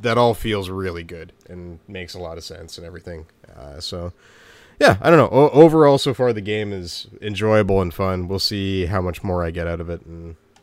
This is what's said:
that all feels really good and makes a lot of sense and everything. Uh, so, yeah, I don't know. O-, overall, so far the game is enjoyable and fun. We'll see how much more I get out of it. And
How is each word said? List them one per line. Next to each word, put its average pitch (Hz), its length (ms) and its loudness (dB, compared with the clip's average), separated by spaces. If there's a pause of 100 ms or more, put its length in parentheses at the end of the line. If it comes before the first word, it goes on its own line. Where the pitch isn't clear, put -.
that 113 160 0
all 120 160 4
feels 104 360 -6
really 92 340 -8
good 82 300 -18 (160)
and 87 360 -16
makes 92 280 -14
a 92 60 -16
lot 82 180 -12
of - 80 -16
sense 85 320 -18
and 85 100 -18
everything. 85 380 -16 (300)
Uh, 71 260 -18
so, 87 320 -10 (680)
yeah, 120 220 4
I - 100 2
don't 165 80 8
know. 120 180 4
O-, 143 120 6
overall, 151 500 8
so 139 140 -2
far 127 200 0
the 107 80 -4
game 104 320 -4
is 87 340 -10 (140)
enjoyable 104 600 2
and 87 120 -2
fun. 92 360 -4
We'll 98 100 -4
see 98 480 -2
how 95 140 -2
much 90 200 -6
more 90 220 -2
I 82 80 -4
get 85 160 -6
out 85 140 -6
of 82 100 -10
it. 85 160 -10
And 82 300 -18 (260)